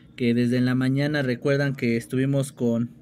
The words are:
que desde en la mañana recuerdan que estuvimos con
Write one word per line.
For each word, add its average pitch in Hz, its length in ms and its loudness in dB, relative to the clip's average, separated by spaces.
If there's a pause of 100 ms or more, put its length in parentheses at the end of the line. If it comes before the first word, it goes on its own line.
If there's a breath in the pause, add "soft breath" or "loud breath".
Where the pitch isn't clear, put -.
(160 loud breath)
que 120 180 2
desde 120 220 2
en 123 80 2
la 127 100 2
mañana 139 480 0
recuerdan 139 540 0
que 117 200 0
estuvimos 135 540 -2
con 117 400 -2 (120)